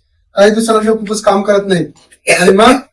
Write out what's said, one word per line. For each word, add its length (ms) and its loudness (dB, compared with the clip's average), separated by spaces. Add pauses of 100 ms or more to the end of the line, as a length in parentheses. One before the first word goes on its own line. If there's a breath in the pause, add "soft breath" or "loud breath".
(340)
काही 160 4
दिवसानंतर 420 0
फुफ्फुस 300 -6
काम 200 0
करत 240 -2
नाही 680 -4
आणि 180 2
मग 240 4 (160)